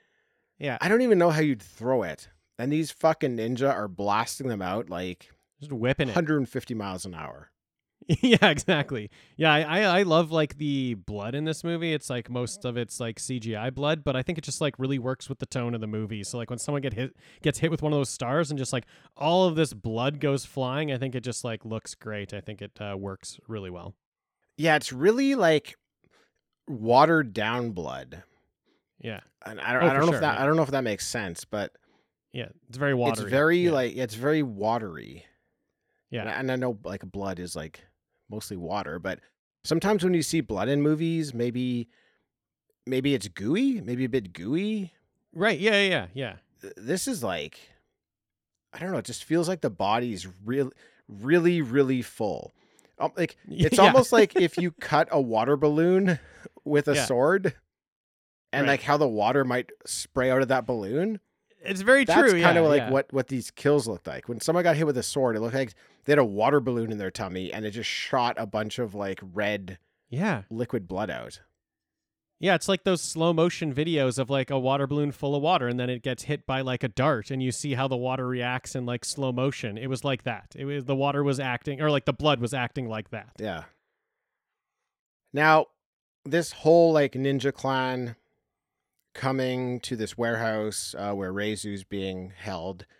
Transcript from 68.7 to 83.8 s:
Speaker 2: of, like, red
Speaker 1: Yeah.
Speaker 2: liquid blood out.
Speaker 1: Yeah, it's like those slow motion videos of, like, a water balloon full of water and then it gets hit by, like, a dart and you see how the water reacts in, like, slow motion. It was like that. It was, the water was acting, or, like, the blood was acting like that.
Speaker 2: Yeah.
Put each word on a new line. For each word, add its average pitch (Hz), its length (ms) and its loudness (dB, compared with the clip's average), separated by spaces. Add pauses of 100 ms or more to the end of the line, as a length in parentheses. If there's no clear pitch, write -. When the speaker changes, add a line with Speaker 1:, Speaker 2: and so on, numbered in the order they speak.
Speaker 2:
of, 110 160 -4
like, 98 260 -4
red 98 580 -4 (300)
Speaker 1:
Yeah. 139 400 -2
Speaker 2:
liquid 113 380 -4
blood 95 240 -4
out. 60 300 -10 (1000)
Speaker 1:
Yeah, 185 160 2
it's - 140 0
like 196 160 0
those 180 180 2
slow 165 300 0
motion 165 420 0
videos 143 420 0
of, 131 140 -2
like, 135 200 0
a 139 100 0
water 135 260 2
balloon 147 240 -2
full 143 240 -4
of 143 80 0
water 156 240 2
and 123 140 -2
then 123 100 -2
it 123 140 -6
gets 127 200 -4
hit 147 220 -4
by, 131 140 -2
like, 127 240 -4
a 131 40 -4
dart 127 440 0
and 131 100 -2
you 127 80 0
see 139 240 -4
how 131 140 -2
the 131 80 -2
water 127 320 -2
reacts 123 480 -4
in, 123 100 -4
like, 120 180 -4
slow 131 280 -4
motion. 123 440 -2
It 123 120 -8
was 131 160 -4
like 135 180 -2
that. 110 320 -8
It 139 120 -10
was, 143 180 -6
the 139 100 0
water 143 300 2
was 139 160 2
acting, 131 400 -4
or, 151 100 2
like, 143 140 2
the 143 80 2
blood 143 280 2
was 120 140 -2
acting 123 340 -4
like 110 220 -8
that. 110 200 -12 (100)
Speaker 2:
Yeah. 92 240 -6 (1700)